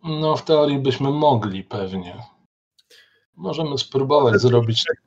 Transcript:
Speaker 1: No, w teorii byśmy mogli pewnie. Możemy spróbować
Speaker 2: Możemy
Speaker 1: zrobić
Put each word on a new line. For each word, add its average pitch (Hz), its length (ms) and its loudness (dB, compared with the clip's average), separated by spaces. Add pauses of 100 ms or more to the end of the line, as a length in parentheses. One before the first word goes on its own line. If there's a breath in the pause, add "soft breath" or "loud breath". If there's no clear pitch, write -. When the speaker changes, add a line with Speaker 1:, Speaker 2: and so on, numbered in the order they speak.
Speaker 1:
No, 156 340 -2
w - 80 -10
teorii 147 340 2
byśmy 135 320 -2
mogli 110 520 0
pewnie. 95 600 -10 (1120 soft breath)
Możemy 160 420 -6
spróbować 135 560 2
Speaker 2:
Możemy 104 60 4 (100)
Speaker 1:
zrobić 117 340 0 (240)